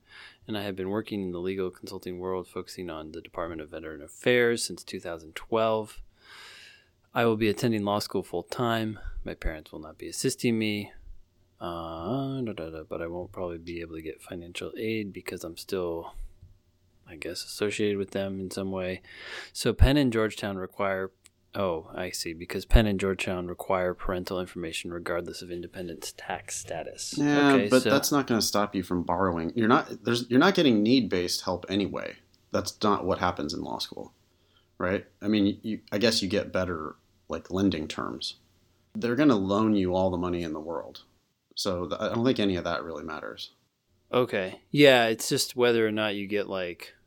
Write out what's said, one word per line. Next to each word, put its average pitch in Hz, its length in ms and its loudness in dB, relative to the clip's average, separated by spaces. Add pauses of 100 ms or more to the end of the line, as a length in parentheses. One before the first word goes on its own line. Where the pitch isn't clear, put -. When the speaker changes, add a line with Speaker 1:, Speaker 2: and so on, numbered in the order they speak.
(480)
Speaker 1:
And 110 100 -4
I 98 60 -6
have 101 120 -4
been 95 140 -4
working 107 320 -4
in 92 100 -4
the 87 80 -6
legal 92 300 -2
consulting 92 480 -12
world, 92 300 -4
focusing 90 420 -10
on 78 220 -10
the 80 100 -12
Department 85 400 -8
of 76 80 -12
Veteran 78 320 -12
Affairs 120 600 2
since - 200 -8
two - 160 -8
thousand 82 360 -10
twelve. 110 640 0 (1120)
I 120 120 4
will 110 120 4
be 110 120 4
attending 107 360 2
law 104 140 2
school 98 240 -4
full 87 200 -4
time. 113 540 -2 (260)
My 85 120 -8
parents 80 360 -6
will 78 100 -12
not 78 180 -16
be - 80 -10
assisting 123 500 0
me, 104 360 0 (680)
uh, 90 800 -4
da, 107 120 -6
da, 82 180 -10
da, 78 180 -12
but 85 140 -6
I 85 40 -6
won't 87 240 -8
probably 87 280 -6
be 85 220 -10
able 82 140 -12
to 80 60 -10
get 80 180 -10
financial 87 600 -12
aid 110 340 -4
because 92 300 -10
I'm 82 140 -10
still, 85 580 -4 (920)
I 87 80 -18
guess, - 300 -8
associated 104 520 0
with 98 140 -4
them 98 280 -2
in 92 100 -6
some 95 220 -4
way. 92 320 -4 (480)
So - 220 0
Penn 131 220 8
and 135 160 6
Georgetown 110 460 0
require, 95 540 -2 (420)
oh, 95 400 -2
I 90 160 -6
see, - 240 -6
because 87 320 -8
Penn 117 220 8
and 98 120 2
Georgetown 95 460 -2
require 90 480 0
parental 92 460 -4
information 87 520 -6
regardless 85 520 -4
of 87 80 -10
independent's 85 640 -10
tax - 400 -8
status. - 580 -10
Speaker 2:
Yeah, 143 380 4
Speaker 1:
Okay, 113 140 4
Speaker 2:
but 127 160 6
Speaker 1:
so - 80 4
Speaker 2:
that's 139 200 4
not 139 140 2
gonna 113 160 4
stop 101 320 0
you 95 80 0
from 90 220 0
borrowing. 85 500 0
You're 113 140 2
not, 127 360 2
there's, 120 280 0
you're 127 80 8
not 190 160 6
getting 127 260 6
need-based 101 640 2
help 90 260 -4
anyway. 92 460 -2 (360)
That's - 300 -2
not 104 240 2
what 90 140 2
happens 87 340 0
in - 80 -6
law 65 160 -6
school, - 360 -10 (640)
right? 92 260 0 (160)
I 104 60 -4
mean, 104 340 4
you, 107 200 -6 (100)
I 104 80 0
guess 113 240 4
you 95 40 -2
get 92 240 0
better, 87 440 -2 (340)
like, 78 220 -8
lending 90 360 2
terms. - 480 -6 (600)
They're 120 200 0
gonna 139 200 6
loan 104 400 4
you 92 200 2
all 92 160 4
the 87 60 -2
money 87 260 -2
in 78 100 -6
the 78 60 -6
world. 78 440 -8 (520)
So 90 320 -2
th-, - 120 -4
I 104 140 0
don't 117 120 2
think 131 140 4
any 98 160 2
of 85 80 -2
that 85 200 -2
really 78 200 -10
matters. 76 480 -10 (600)
Speaker 1:
Okay. 107 500 0 (100)
Yeah, 135 340 10
it's 113 240 0
just - 260 0
whether 117 320 6
or 107 40 2
not 107 240 0
you 101 120 -4
get, 101 200 -2
like, 90 460 -6 (140)